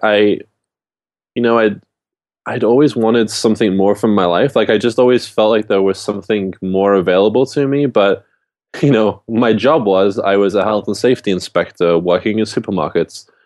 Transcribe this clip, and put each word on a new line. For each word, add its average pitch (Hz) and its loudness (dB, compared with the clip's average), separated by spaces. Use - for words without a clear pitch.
I, 104 2
you 120 -4
know, 117 2
I'd, 110 0
I'd - -4
always 131 2
wanted 113 0
something 104 -2
more 98 2
from 110 -2
my 101 0
life. 90 0
Like, 110 0
I 113 2
just 110 -2
always 123 2
felt 110 0
like 107 -2
there 98 0
was 95 -2
something 101 -4
more 95 0
available 98 2
to 139 -2
me. 143 0
But, 101 0
you 147 2
know, 107 0
my 113 0
job 120 2
was, 98 0
I 98 -2
was 101 0
a 95 0
health 107 -4
and 104 -6
safety 123 -2
inspector 87 -2
working 90 -2
in 110 0
supermarkets. 85 -6